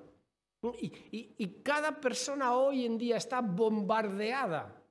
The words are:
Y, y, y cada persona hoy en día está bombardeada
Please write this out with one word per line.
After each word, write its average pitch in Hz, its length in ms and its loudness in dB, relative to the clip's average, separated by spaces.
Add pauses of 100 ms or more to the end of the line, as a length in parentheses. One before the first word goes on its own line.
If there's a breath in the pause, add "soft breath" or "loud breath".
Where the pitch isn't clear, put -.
(800)
Y, 196 60 -4 (240 loud breath)
y, 220 260 -10
y - 280 -6
cada 294 360 0
persona 262 560 0
hoy 262 300 4
en 226 100 0
día 226 200 2
está 254 240 -2
bombardeada 214 1400 0 (100)